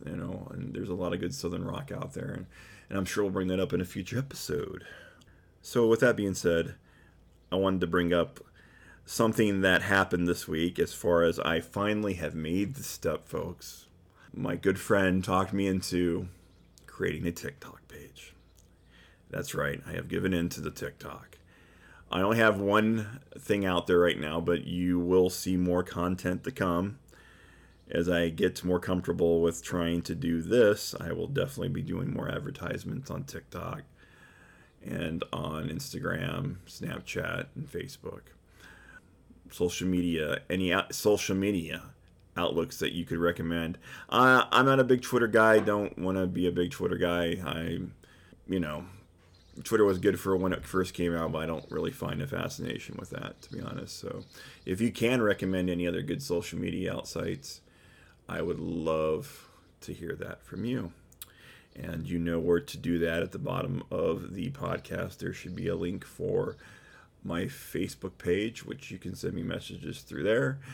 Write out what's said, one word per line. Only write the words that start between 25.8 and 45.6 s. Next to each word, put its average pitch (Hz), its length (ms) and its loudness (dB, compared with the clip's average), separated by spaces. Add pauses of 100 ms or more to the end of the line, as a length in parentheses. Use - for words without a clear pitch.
content 90 640 -2
to 98 60 -4
come. 92 480 0 (920)
As 85 180 0
I 85 200 2
get 90 360 0
more 90 140 2
comfortable 87 600 2
with 82 220 2
trying 85 400 0
to 87 120 -6
do 85 280 0
this, 104 580 4
I 82 120 -4
will 85 140 -4
definitely 90 440 -2
be 92 120 -4
doing 90 300 -4
more - 180 -4
advertisements - 800 -8
on 90 140 -6
TikTok - 580 -10 (1000)
and 82 480 -4
on 78 360 -4
Instagram, 87 880 -4 (100)
Snapchat, 85 880 -6
and - 160 -10
Facebook. - 500 -10 (1300)
Social 90 380 0
media, 82 640 0
any 90 220 2
out-, - 220 0
social 101 420 2
media 87 460 0 (540)
outlooks 85 420 0
that - 140 -2
you 85 140 -4
could 85 120 -4
recommend. 85 600 0 (320)
Uh, 127 400 8
I'm 127 160 6
not 135 140 6
a 127 40 6
big 123 160 4
Twitter 120 280 2
guy, 110 320 8